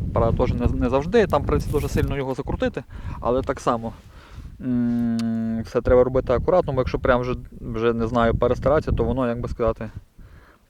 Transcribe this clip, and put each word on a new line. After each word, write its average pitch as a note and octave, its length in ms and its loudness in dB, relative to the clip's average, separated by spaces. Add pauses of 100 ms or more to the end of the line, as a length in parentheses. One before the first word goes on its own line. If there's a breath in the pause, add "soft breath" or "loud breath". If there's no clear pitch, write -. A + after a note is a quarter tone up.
(140)
Правда, A2+ 240 2
теж B2+ 160 2
не, A#2+ 120 0
не B2 220 0
завжди. E3+ 380 4
Там, C#3+ 160 2
в - 40 -4
принципі, D3+ 260 0
дуже C#3 160 0
сильно C#3 280 0
його C3+ 180 -4
закрутити, E3+ 500 -4 (360 loud breath)
але B2+ 220 0
так - 180 -4
само, A2+ 320 -2 (680 loud breath)
м, A#2 1040 -2
все - 180 -2
треба B2+ 240 6
робити B2+ 280 0
акуратно, D#3 400 2
бо C3 80 0
якщо B2+ 180 -2
прям B2 220 2
вже, B2 140 -2 (260)
вже, A#2 320 0
не A#2 140 0
знаю, A#2 280 2
перестаратися, C3 580 2
то A#2 120 0
воно, A#2+ 240 0
як A#2+ 120 -4
би A#2 80 -6
сказати, A2 420 -2 (800 soft breath)